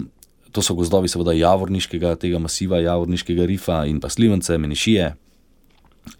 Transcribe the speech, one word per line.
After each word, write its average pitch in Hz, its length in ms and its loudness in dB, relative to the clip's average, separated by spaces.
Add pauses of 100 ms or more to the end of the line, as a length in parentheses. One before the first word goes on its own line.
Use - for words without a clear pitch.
(480)
to - 120 -4
so 95 140 0
gozdovi 87 340 2
seveda 87 240 0
javorniškega, 87 840 2
tega 87 220 -2
masiva, 90 400 -2
javorniškega 87 680 0
rifa 87 380 -2
in 76 160 -2
pa 67 100 -6
slivence, 104 420 2
menišije. 80 640 0 (1080)